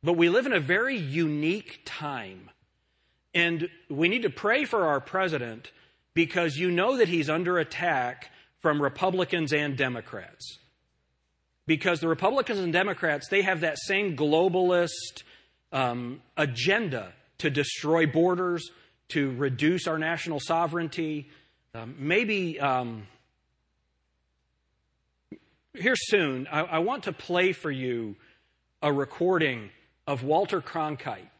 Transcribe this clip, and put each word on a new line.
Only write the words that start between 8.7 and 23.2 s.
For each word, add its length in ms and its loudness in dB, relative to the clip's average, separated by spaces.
Republicans 720 0
and 240 0
Democrats. 840 -6
Because 340 2
the 80 0
Republicans 520 0
and 120 -2
Democrats, 560 0
they 140 2
have 180 0
that 180 0
same 380 -2
globalist, 1040 2
um, 520 -2
agenda 760 0
to 140 0
destroy 560 2
borders, 640 0
to 280 0
reduce 500 0
our 120 -2
national 420 -4
sovereignty. 880 -2
Um, 240 -12
maybe, 600 0
um, 480 -2